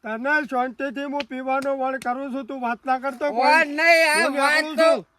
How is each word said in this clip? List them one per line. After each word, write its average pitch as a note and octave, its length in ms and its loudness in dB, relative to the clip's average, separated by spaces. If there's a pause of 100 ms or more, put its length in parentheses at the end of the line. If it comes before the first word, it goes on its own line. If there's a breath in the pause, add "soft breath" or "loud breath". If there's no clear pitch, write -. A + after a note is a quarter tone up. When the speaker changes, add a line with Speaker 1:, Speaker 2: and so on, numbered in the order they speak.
Speaker 1:
તને A#3 300 -2 (160)
શાંતિથી C4 600 -4
હું C#4+ 180 -4
પીવાનો C4 460 -4
વળ C4 220 -4
કરું B3+ 340 -6
છું, C4+ 140 -8
તું C4+ 140 -10
વાત A#3+ 240 -4
ના C4 140 -2
કરતો C#4 320 -4
કોઈ. B3 160 0
Speaker 2:
વાત D#4 200 6
નહીં, D#4+ 440 4
આ D#4+ 120 2
Speaker 1:
હું C#4+ 140 0
Speaker 2:
વાત C#4 180 2
Speaker 1:
નીકળું D#4 220 -2
Speaker 2:
તો D#4+ 180 6
Speaker 1:
છું. F#3+ 120 -6 (120)